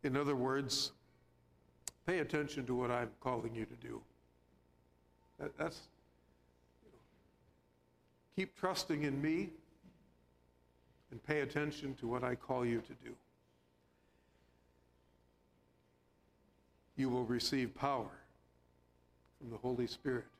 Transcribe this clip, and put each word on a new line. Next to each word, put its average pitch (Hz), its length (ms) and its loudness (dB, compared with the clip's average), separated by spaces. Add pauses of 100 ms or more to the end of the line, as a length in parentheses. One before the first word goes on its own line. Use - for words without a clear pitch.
In 135 140 2
other 143 200 4
words, 131 560 2 (1120)
pay 180 120 2
attention 147 480 0
to 123 80 2
what 123 160 2
I'm 120 200 2 (100)
calling 117 340 0
you 113 100 -2
to 120 120 -14
do. 117 260 -10 (1400)
That, - 180 -6
that's, 160 240 -4 (1040)
you - 60 -20
know, - 80 -20 (1400)
keep 190 200 -2
trusting 175 480 2
in 139 180 2
me 160 280 2 (1600)
and 120 140 -12
pay 151 160 2
attention 143 600 0
to 123 60 -2
what 123 180 2
I 123 100 2
call 123 300 0
you 117 160 4
to - 120 -12 (120)
do. 120 100 -12 (3750)
You 131 120 2
will 123 160 2
receive 120 500 2
power 131 360 0 (1300)
from 123 120 -12
the 113 60 -8
Holy 123 300 0
Spirit 123 400 -4 (140)